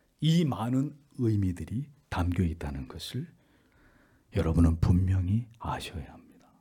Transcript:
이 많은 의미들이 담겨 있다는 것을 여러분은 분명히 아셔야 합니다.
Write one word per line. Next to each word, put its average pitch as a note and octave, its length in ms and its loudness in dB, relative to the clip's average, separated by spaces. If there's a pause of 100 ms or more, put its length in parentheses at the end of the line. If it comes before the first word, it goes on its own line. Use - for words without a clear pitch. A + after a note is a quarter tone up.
(220)
이 D#3+ 240 4
많은 C3 520 -2 (200)
의미들이 G#2 720 -2 (180)
담겨 F2 360 0
있다는 D2 440 -6
것을 - 400 -10 (1080)
여러분은 E2 440 4
분명히 F#2+ 680 2 (120)
아셔야 - 540 -8
합니다. - 340 -20 (140)